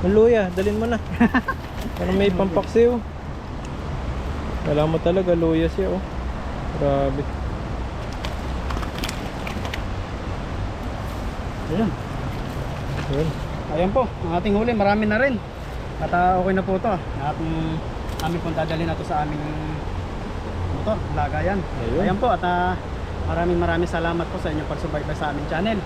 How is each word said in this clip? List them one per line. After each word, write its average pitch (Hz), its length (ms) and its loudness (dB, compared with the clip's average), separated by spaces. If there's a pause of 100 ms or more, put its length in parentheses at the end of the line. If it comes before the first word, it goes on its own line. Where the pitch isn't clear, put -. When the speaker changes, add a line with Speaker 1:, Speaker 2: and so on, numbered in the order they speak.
Speaker 1:
Ang 180 100 4
luya. 220 380 8
Dalhin 190 240 2
mo 220 100 0
na. 233 140 0 (500)
Speaker 2:
<laughs> - 480 -6
Speaker 1:
Parang 180 220 0
may 202 100 6
pampaksiw. 202 720 4 (1700)
Wala 151 160 4
mo 160 160 2
talaga. 180 320 4
Luya 165 400 4
siya, 190 160 0
oh. 185 160 0 (720)
Grabe. 139 480 2 (4000)
Speaker 2:
Ayan. 185 240 2 (1160)
Speaker 1:
Ayan. 147 220 0 (440)
Speaker 2:
Ayan 180 180 4
po. 254 120 4
Ang 180 320 -2
ating 202 200 2
huli. 226 200 4
Marami 208 320 4
na 208 100 4
rin. 262 180 4 (600)
At, 156 140 -2
ah, 180 260 6
okay 185 160 4
na 190 100 2
po 190 120 2
ito, 208 160 2
ah. 175 80 0 (240)
At, 151 160 -2
mm, 160 340 0 (460)
kami 165 240 0
pong 160 140 -2
dadalhin 160 260 0
na 160 160 -2
to - 80 -6
sa 151 160 0
aming 147 180 -2 (1300)
motor, 208 220 0 (180)
lagayan. 156 440 0 (220)
Speaker 1:
Ayun. 120 220 0
Speaker 2:
Ayan 202 160 2
po. 254 100 4
At, 180 140 2
ah, 180 320 2 (500)
maraming 170 320 2
maraming 170 300 2
salamat 170 400 0
po - 100 -6
sa 165 140 -2
inyong 151 180 -2
pagsubaybay 151 460 -2
sa 151 160 -2
aming 143 160 -4
channel. 196 380 0